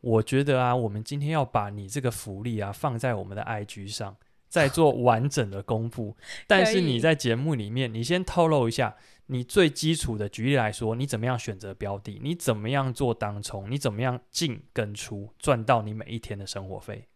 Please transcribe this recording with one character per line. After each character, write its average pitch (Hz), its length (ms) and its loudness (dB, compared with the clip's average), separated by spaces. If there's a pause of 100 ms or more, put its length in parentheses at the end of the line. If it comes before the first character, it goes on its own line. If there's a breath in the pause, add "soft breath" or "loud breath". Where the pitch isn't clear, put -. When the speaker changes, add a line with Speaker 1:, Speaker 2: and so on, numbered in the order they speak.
Speaker 1:
我 113 220 4
觉 135 200 2
得 135 180 2
啊， 123 120 4
我 123 140 0
们 104 160 -4
今 143 160 -6
天 143 100 -2
要 156 140 2
把 107 260 0
你 101 200 -10
这 131 100 -4
个 127 100 0
福 101 320 -8
利 113 180 -4
啊 101 120 -4
放 123 260 -2
在 123 160 0
我 95 100 -4
们 98 120 -10
的 104 80 -6
I 104 220 -6
G 101 200 -12
上， 101 300 -8 (320)
再 147 220 4
做 151 240 6
完 120 340 4
整 113 240 0
的 98 100 -8
公 113 280 -2
布。 107 260 -8 (160)
Speaker 2:
<laughs> - 160 -14
Speaker 1:
但 202 180 6
是 214 140 4
你 131 220 2
在 160 120 6
节 120 220 2
目 147 180 0
里 107 160 -4
面， 120 220 -2
Speaker 2:
可 110 40 -8
以。 113 40 -4
Speaker 1:
你 117 40 -2
先 180 200 0
透 170 240 4
露 135 220 4
一 - 20 -2
下， 113 240 -2 (300 soft breath)
你 127 180 -4
最 175 260 6
基 156 240 2
础 127 240 -2
的， 104 120 -4
举 110 160 -6
例 143 100 4
来 110 160 2
说， 113 240 -2
你 131 100 -2
怎 131 140 -2
么 113 60 -2
样 127 120 0
选 104 220 -6
择 98 140 -12
标 101 260 -6
的， 101 240 -12
你 147 100 -2
怎 131 220 0
么 107 140 -4
样 135 240 0
做 123 200 0
当 104 300 -4
冲， 98 260 -8
你 131 80 -4
怎 127 160 -2
么 104 80 -4
样 127 160 0 (140)
进 139 400 -4
跟 104 220 -4
出， 104 440 -10
赚 127 280 2
到 117 160 4
你 107 120 -6
每 107 120 -8
一 113 120 -8
天 104 220 -8
的 98 80 -10
生 98 180 -8
活 95 140 -8
费。 107 360 -14